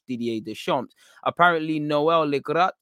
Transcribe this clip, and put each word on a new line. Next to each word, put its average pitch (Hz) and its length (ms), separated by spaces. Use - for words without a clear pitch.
Didier 117 320
Deschamps. 113 540
Apparently, 160 560
Noël 151 500
Le 139 100
Graët, 160 420